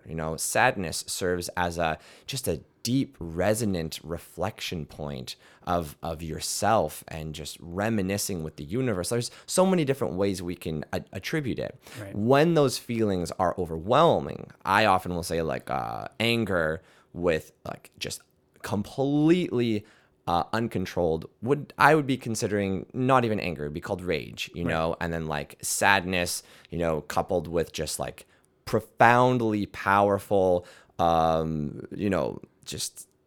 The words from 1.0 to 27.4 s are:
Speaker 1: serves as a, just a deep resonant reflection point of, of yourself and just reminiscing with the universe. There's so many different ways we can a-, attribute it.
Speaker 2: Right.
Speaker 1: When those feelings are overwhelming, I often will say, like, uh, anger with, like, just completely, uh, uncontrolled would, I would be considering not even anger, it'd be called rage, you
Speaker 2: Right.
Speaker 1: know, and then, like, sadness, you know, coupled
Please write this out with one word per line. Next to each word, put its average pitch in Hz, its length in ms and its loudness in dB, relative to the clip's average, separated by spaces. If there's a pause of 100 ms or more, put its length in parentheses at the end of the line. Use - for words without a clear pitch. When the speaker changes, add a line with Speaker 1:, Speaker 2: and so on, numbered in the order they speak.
Speaker 1:
serves 90 440 -2
as 87 280 -2
a, 80 200 0 (280)
just 131 220 -6
a 82 140 -2 (200)
deep 127 380 -2
resonant 90 840 -2
reflection 85 840 -6
point 71 500 -10 (300)
of, 87 360 -2
of 80 200 -8
yourself 82 840 -2
and 78 260 -10
just 76 260 -12
reminiscing 98 840 -2
with 78 140 -10
the 78 80 -12
universe. 101 460 -4
There's 120 200 -2 (160)
so 185 200 2
many 185 180 2
different 117 300 -2
ways 95 280 0
we 87 140 -6
can 78 280 -6 (100)
a-, 82 180 -6
attribute 131 480 -6
it. - 180 -8 (220)
Speaker 2:
Right. 98 160 -12
Speaker 1:
When 139 380 6
those 143 240 4
feelings 101 540 0
are 90 260 2
overwhelming, 90 920 2 (140)
I 104 220 4
often 92 280 2
will 85 80 -2
say, 82 200 -2
like, 65 280 -4
uh, 57 380 -4 (100)
anger 98 640 2 (300)
with, 85 400 0 (140)
like, - 320 -12
just - 240 -10 (400)
completely, 135 1200 2 (420)
uh, 87 260 2
uncontrolled 90 760 0 (140)
would, 139 360 -2
I 147 180 8
would 143 100 0
be 131 100 0
considering 101 760 -2
not 127 320 4
even 107 160 0
anger, 76 240 -4
it'd 73 100 -6
be 82 60 -8
called 92 220 -6
rage, 80 520 -4
you 85 100 -6
Speaker 2:
Right. 85 60 0
Speaker 1:
know, 82 300 0
and 85 120 -2
then, 82 140 -4
like, 73 360 -6
sadness, 92 800 2 (280)
you 80 80 -6
know, 82 240 0
coupled 85 460 -2